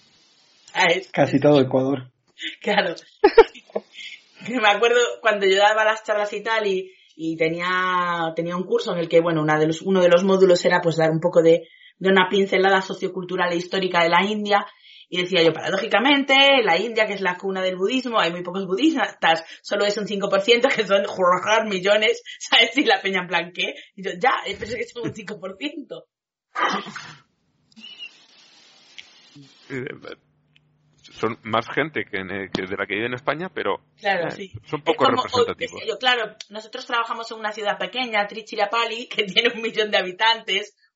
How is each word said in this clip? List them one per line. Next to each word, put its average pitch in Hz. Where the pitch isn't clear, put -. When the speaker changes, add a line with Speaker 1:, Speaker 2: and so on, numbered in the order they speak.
Speaker 1:
¿Sabes? 185
Speaker 2:
Casi 139
todo 147
Ecuador. 131
Speaker 1:
Claro. 190
Que 240
me 214
acuerdo 233
cuando 208
yo 190
daba 214
las 220
charlas 208
y 202
tal, 220
y, 185
y 160
tenía, 175
tenía 170
un 185
curso 220
en 175
el 165
que, 165
bueno, 165
una 156
de 156
los, 160
uno 190
de 175
los 175
módulos 185
era, 175
pues, 160
dar 160
un 160
poco 170
de, 165
de 190
una 190
pincelada 190
sociocultural 180
e 170
histórica 180
de 165
la 175
India, 208
y 180
decía 180
yo, 160
paradójicamente, 208
la 170
India, 220
que 202
es 190
la 180
cuna 190
del 185
budismo, 233
hay 170
muy 180
pocos 185
budistas, 190
solo 202
es 202
un 202
cinco 196
por 196
ciento, 240
que 226
son 196
millones, 208
<laughs> -
¿sabes? -
Y 285
la 202
peña 190
en 180
plan, 175
¿qué? 185
Y 190
yo, 190
ya, 247
eh, 196
pero 220
es 240
que 220
son 240
un -
cinco 214
por 190
ciento. 247
Speaker 3:
Eh, 127
son 113
más 113
gente 143
que -
en, 92
eh, 95
que 95
de 92
la 98
que 98
vive 110
en 127
España, 147
pero, 101
Speaker 1:
Claro, 185
Speaker 3:
eh, -
Speaker 1:
sí. 95
Speaker 3:
son 151
Speaker 1:
Es -
Speaker 3:
poco 156
Speaker 1:
como, 135
o, -
Speaker 3:
representativos. 240
Speaker 1:
qué -
sé -
yo, 208
claro, 240
nosotros 220
trabajamos 233
en 220
una 214
ciudad 208
pequeña, 214
Trichirapalli, 220
que 208
tiene 226
un 226
millón 214
de 202
habitantes, 202